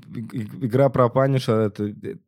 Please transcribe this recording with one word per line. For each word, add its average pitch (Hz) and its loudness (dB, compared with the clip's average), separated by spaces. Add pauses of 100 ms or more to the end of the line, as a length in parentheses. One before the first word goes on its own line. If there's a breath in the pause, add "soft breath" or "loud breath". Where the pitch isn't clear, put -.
(160)
и-, 117 -8 (180)
и-, 120 -6
игра 131 4
про 127 4
Панишера, 127 2
это, 104 -4
э, - -8 (120)